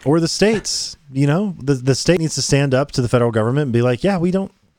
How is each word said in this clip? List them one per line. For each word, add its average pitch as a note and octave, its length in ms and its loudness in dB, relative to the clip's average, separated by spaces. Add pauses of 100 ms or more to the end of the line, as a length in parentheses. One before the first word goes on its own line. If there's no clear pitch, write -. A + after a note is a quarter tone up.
Or D3+ 160 2
the E3 80 0
states, - 720 -2 (140)
you C3+ 140 0
know, F3 320 0
the, C#3 180 0
the B2+ 200 0
state E3+ 240 2
needs D#3+ 160 -4
to C#3 60 -4
stand C#3 320 0
up C3+ 180 0
to C3+ 100 -2
the A#2+ 80 0
federal A#2+ 220 2
government A#2 360 0
and A2+ 60 -4
be A#2 80 2
like, B2 220 0
"Yeah, G3 140 2
we F3 120 -2
don't, F#3+ 220 -4 (280)